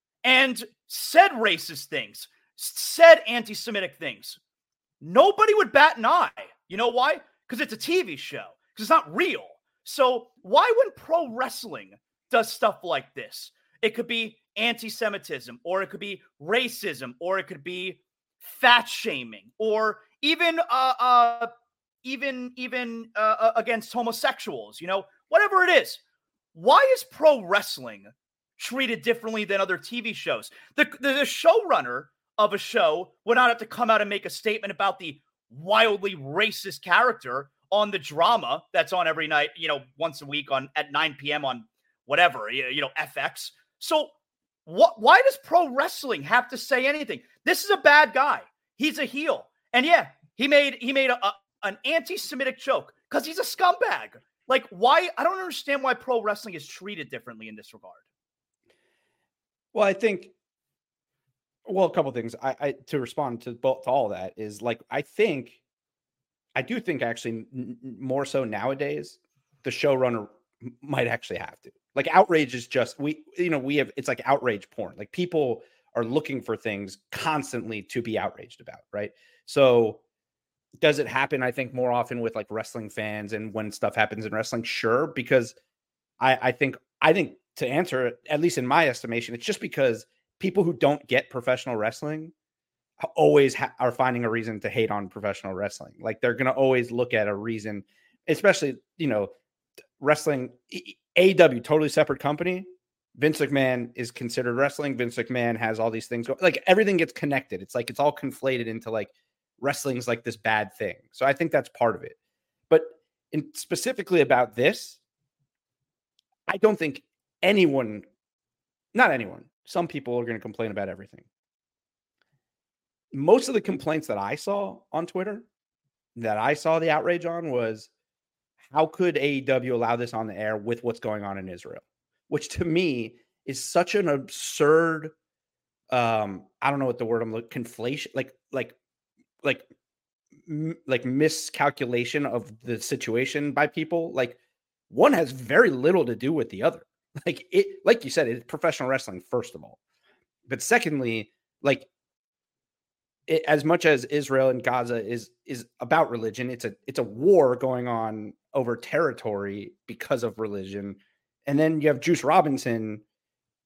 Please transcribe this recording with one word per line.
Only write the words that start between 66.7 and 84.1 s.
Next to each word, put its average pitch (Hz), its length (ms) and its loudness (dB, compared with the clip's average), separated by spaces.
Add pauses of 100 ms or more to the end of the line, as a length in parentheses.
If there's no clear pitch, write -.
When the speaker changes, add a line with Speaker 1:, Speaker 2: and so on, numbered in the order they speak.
Speaker 2:
think 151 240 -4
actually 117 280 -4
n-, 120 520 -10
n-, 131 160 -14
more 131 280 -4
so 135 180 -2
nowadays, 139 760 -6 (440)
the 135 80 -6
showrunner 127 580 0 (340)
m-, 120 200 -16
might 135 240 -6
actually 117 320 -6
have - 240 -16
to. - 80 -20 (240)
Like, 139 140 -2
outrage 156 460 4
is 120 120 -8
just, 120 320 -2
we, 151 240 -6 (160)
you 180 100 0
know, 160 100 0
we 135 180 -2
have, 175 200 2
it's 127 120 -6
like 127 160 -4
outrage 123 460 0
porn. 98 280 -10
Like, 101 140 -16
people 156 500 -2 (320)
are 120 100 -2
looking 135 380 -4
for 110 140 -6
things 101 420 -8 (140)
constantly 123 720 -6
to 117 200 -8
be 110 160 -4
outraged - 420 -8
about, - 200 -20 (120)
right? 104 200 -8 (340)
So 120 540 4 (800)
does 151 180 4
it 139 80 -2
happen, 131 360 -2
I 127 80 0
think, 127 240 -6
more 123 180 0
often 120 280 -2
with, 113 140 -4
like, 110 140 -8
wrestling 110 400 -8
fans 107 460 -8
and 110 180 -8
when 107 180 -6
stuff - 240 -4
happens 107 300 0